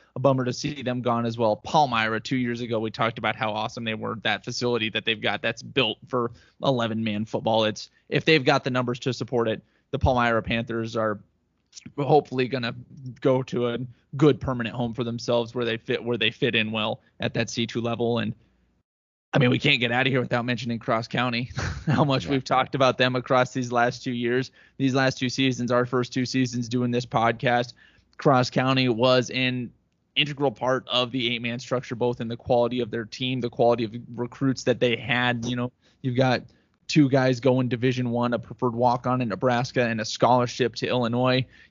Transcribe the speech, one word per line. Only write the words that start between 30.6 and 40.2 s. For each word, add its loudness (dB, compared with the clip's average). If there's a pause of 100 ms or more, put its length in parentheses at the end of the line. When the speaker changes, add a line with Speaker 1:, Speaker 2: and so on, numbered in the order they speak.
Speaker 1:
of 0
the -2
eight-man -4
structure, -6
both -2
in -6
the -8
quality 2
of -4
their -4
team, -4
the -4
quality 2
of -6 (200)
recruits -2
that 0
they 2
had. -2
You -4
know, -4 (280)
you've -4
got 2 (460)
two 6
guys 4
going 4
Division 0
One, 0
a 2
preferred -4
walk-on 0
in -2
Nebraska, 0
and -2
a -4
scholarship 2